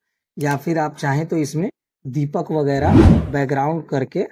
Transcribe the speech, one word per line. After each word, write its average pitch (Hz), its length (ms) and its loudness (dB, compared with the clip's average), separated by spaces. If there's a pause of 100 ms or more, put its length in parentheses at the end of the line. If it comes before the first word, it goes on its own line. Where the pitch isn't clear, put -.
(380)
या 143 200 -2
फिर 160 220 -2
आप 151 180 -4
चाहें 147 300 -2
तो 170 100 -4
इसमें 156 320 -2 (360)
दीपक 147 460 -4
वगैरह 147 440 2 (360)
बैकग्राउंड 143 540 -2
करके 139 460 -4